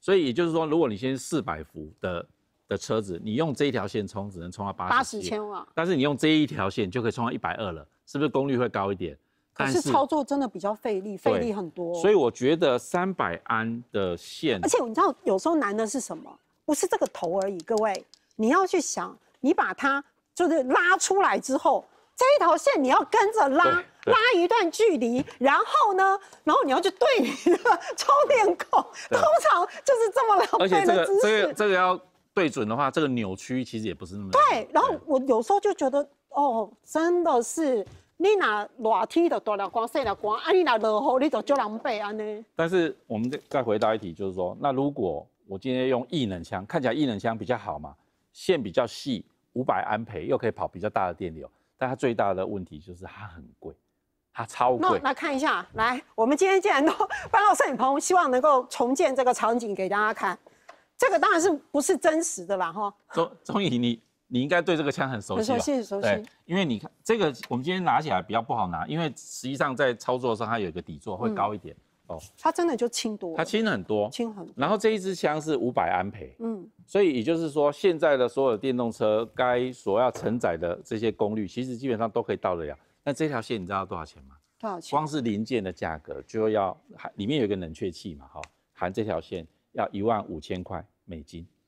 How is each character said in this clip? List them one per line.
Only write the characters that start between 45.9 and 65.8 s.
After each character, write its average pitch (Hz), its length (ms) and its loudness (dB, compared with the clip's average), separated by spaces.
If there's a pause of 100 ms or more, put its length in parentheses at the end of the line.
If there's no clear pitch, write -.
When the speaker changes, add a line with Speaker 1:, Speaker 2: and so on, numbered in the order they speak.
Speaker 1:
液 147 160 -2
冷 90 180 -6
枪， 95 220 -8
看 165 140 -2
起 127 60 -2
来 - 80 0
液 147 120 0
冷 113 120 -2
枪 113 180 -2
比 104 80 -10
较 120 140 -2
好 101 180 -8
嘛， 76 160 -14 (400)
线 170 300 -2
比 98 80 -6
较 123 160 0
细， - 380 -6 (300)
五 123 100 -4
百 95 180 0
安 110 220 -4
培， 95 220 -10
又 131 120 0
可 117 80 -4
以 110 40 0
跑 92 180 -6
比 - 100 -14
较 98 100 -4
大 101 200 -2
的 87 60 -6
电 87 200 -8
流， 71 160 -16 (260)
但 131 140 -4
它 127 60 -6
最 123 180 0
大 101 180 0
的 92 140 -4
问 98 180 -8
题 80 140 -18
就 87 160 -18
是 90 100 -20
它 107 220 -16
很 85 160 -20 (160)
贵， - 160 -16 (580)
它 117 120 -6
超 123 320 2
贵。 - 40 -2
Speaker 2:
那 359 180 2 (100)
来 277 60 0
看 302 200 -4
一 269 40 -2
下， 254 340 -2
来， 233 280 -2 (140)
我 226 100 2
们 277 120 2
今 381 120 4
天 381 120 6
既 381 80 0
然 294 160 4
都 311 80 4 (400)
搬 403 160 6
到 392 40 6
摄 480 160 4
影 269 80 -2
棚， 269 220 2
希 349 160 0
望 339 160 6
能 254 100 4
够 262 260 6
重 254 280 0
建 277 220 2
这 262 80 2
个 247 100 4
场 233 240 0
景 220 160 -4
给 190 140 -4
大 202 80 0
家 214 180 2
看。 190 240 -4 (580)
这 494 140 4
个 349 80 2
当 370 140 4
然 339 80 4
是 370 100 4 (220)
不 277 80 2
是 339 160 2
真 320 260 2
实 190 220 -6
的 190 120 -2
啦， 175 160 -2
哈。 202 220 -6 (180)
Speaker 1:
钟， 165 180 0 (140)
钟 - 180 -2
仪， 127 160 0
你， 120 220 0 (260)
你 123 160 -2
应 143 60 -2
该 175 120 2
对 170 160 0
这 156 60 -2
个 143 80 0
枪 135 180 -2
很 123 140 -8
熟 - 180 -4
悉 220 120 -2
吧？ - 20 2
Speaker 2:
很 240 60 0
熟 - 40 -4
悉， 294 100 -2
很 247 100 -2